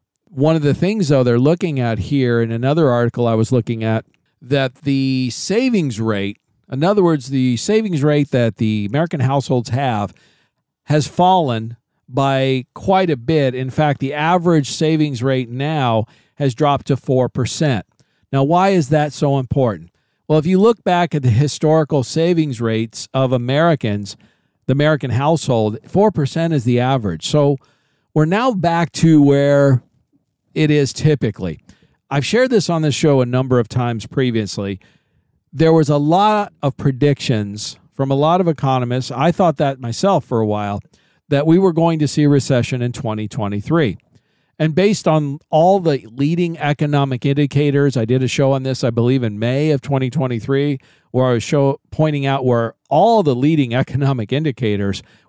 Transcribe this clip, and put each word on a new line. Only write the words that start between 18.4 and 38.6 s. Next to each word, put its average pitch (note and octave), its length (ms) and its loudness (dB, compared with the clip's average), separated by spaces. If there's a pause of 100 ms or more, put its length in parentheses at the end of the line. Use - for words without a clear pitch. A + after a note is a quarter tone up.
why F3 260 2
is E3+ 180 0
that D3 240 0
so C#3 260 -2
important? A2+ 520 -2 (360)
Well, D3+ 120 2
if C#3+ 80 -2
you F#3 120 2
look A3 260 2
back F3 300 0
at D3 80 -2
the B2 80 2
historical D3 720 2
savings D#3+ 600 -2
rates A2+ 500 -4
of C3 200 0
Americans, B2 840 -2 (500)
the C3+ 60 0
American D3 380 0
household, A#2+ 760 0
four G3+ 240 2
percent E3 440 -2
is B2+ 100 0
the A#2+ 160 2
average. A#2 460 -2
So C#3+ 320 2 (560)
we're D#3 100 4
now A3 280 0
back E3+ 400 0
to D#3+ 280 4
where C#3 640 4 (720)
it D3+ 160 2
is D3 240 2
typically. G#2 680 -2 (500)
I've C#3 140 0
shared B3 240 2
this G#3+ 220 2
on E3 100 0
this D3+ 140 0
show C#3+ 260 4
a B2 60 2
number B2+ 320 0
of A2+ 100 0
times A#2+ 380 -4
previously. G#2 720 -4 (720)
There D#3+ 220 2
was D#3 160 2
a D3 80 2
lot G3+ 640 2
of C#3 160 -2
predictions A#2+ 1000 -2 (140)
from C3+ 180 -4
a C3+ 40 0
lot D#3+ 260 2
of F3 80 0
economists. B2+ 640 -2